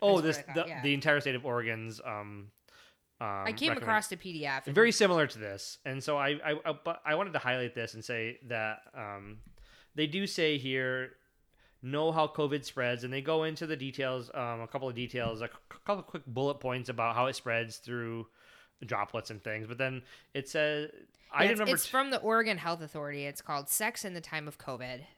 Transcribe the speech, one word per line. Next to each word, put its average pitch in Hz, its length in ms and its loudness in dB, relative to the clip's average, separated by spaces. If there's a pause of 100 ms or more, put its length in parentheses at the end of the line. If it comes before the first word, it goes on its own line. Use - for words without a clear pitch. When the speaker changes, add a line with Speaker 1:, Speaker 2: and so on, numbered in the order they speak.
Speaker 1:
oh, 202 80 6
Speaker 2:
is 196 60 10
what 165 80 6
Speaker 1:
this, 156 160 4
Speaker 2:
I - 20 -8
thought, 143 140 -10
Speaker 1:
the, 165 120 2
Speaker 2:
yeah. 147 140 -6
Speaker 1:
the 143 140 4
entire 147 240 6
state 135 160 2
of 127 100 -4
Oregon's, 113 580 -2
um, 104 480 -8 (680)
um, 113 60 0
Speaker 2:
I 104 260 0
came 294 160 2
Speaker 1:
recommend-, 277 80 2
Speaker 2:
across 220 340 0
a 180 60 -6
P 180 160 -10
D 151 140 -4
F 135 180 -2
and 143 80 -2
Speaker 1:
very 226 180 8
similar 175 360 6
to - 120 -10
this, 98 460 -8
and 135 180 -6
so 147 140 0
I, 143 120 2 (140)
I, 151 220 0
I, 160 80 0
but - 320 -6
I 151 80 2
wanted 180 200 0
to 143 60 0
highlight 127 360 0
this 117 180 -6
and 110 100 -12
say 117 420 -4
that, 110 360 -4 (140)
um, 104 440 -10 (540)
they 151 140 2
do 190 180 0
say 156 320 2
here, 131 600 -2 (640)
know 147 300 2
how 160 140 6
covid 147 400 0
spreads, 123 380 0
and 127 100 -4
they 139 80 -2
go 156 220 2
into 160 240 -2
the 156 100 -2
details, 131 560 -2
um, 120 280 -4
a 113 60 -8
couple 135 220 -4
of 120 60 -6
details, 117 460 -2
a 117 60 -4
c-, - 60 -16 (160)
couple - 300 -2
of - 80 -12
quick 156 180 -10
bullet 135 300 0
points 127 340 -4
about 117 260 0
how 123 120 4
it 131 80 -2
spreads 117 420 -2
through 117 500 -6 (560)
droplets 110 460 -4
and 107 140 -12
things. 110 240 -4
But 117 100 -10
then 131 240 -2 (320)
it 139 160 -6
says, 151 420 2
Speaker 2:
Yeah, - 140 -20 (260)
Speaker 1:
item 175 200 6
Speaker 2:
it's, 214 80 2
Speaker 1:
number 214 160 4
Speaker 2:
it's - 100 2
Speaker 1:
two - 60 -6
Speaker 2:
from 262 180 2
the 247 120 0
Oregon 220 360 4
Health 165 240 -4
Authority. 143 440 -6
It's 143 160 -8
called 143 280 -4
Sex - 340 0
in 185 120 -6
the 170 60 -8
Time 151 260 -6
of 147 100 -10
covid. 127 480 -8 (120)